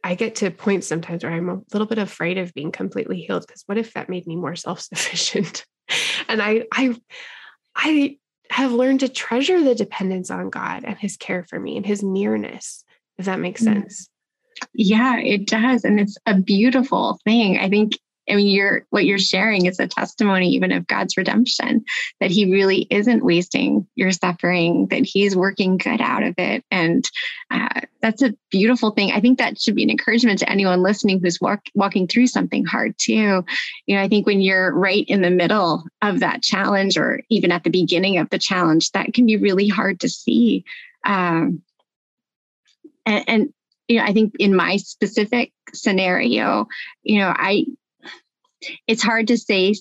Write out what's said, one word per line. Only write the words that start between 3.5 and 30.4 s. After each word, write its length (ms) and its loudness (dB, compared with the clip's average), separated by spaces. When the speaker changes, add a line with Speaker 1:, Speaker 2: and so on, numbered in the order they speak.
Speaker 1:
what 120 -4
if 160 -6
that 140 -10
made 180 -8
me 100 -8
more 200 -6
self-sufficient? 1120 -6
<laughs> 40 -20
And 120 -2
I, 320 0
I, 240 0
I 400 0
have 240 0
learned 280 2
to 80 0
treasure 540 0
the 120 4
dependence 560 -4
on 180 -6
God 360 -8
and 120 -8
his 220 -8
care 320 -6
for 100 -10
me 160 -8
and 80 -6
his 180 -2
nearness, 800 -4
if 80 -8
that 140 -4
makes 200 -8
Speaker 2:
Mm. 40 2
Speaker 1:
sense. 440 -2
Speaker 2:
Yeah, 460 2
it 280 -2
does. 380 2
And 160 4
it's 240 -2
a 160 2
beautiful 840 2
thing. 340 4
I 100 0
think 300 2
I 80 2
mean, 100 4
you're, 440 2
what 140 2
you're 140 2
sharing 480 0
is 140 -2
a 80 -2
testimony 640 0
even 220 0
of 140 -4
God's 300 -4
redemption, 680 0
that 100 0
he 220 2
really 380 2
isn't 340 2
wasting 640 0
your 160 0
suffering, 800 0
that 140 0
he's 320 0
working 400 2
good 240 -2
out 220 -2
of 160 -4
it. 320 -4
And, 340 0
uh, 300 -4
that's 220 0
a 120 2
beautiful 400 2
thing. 220 0
I 80 2
think 180 4
that 220 -2
should 140 0
be 80 0
an 80 2
encouragement 500 2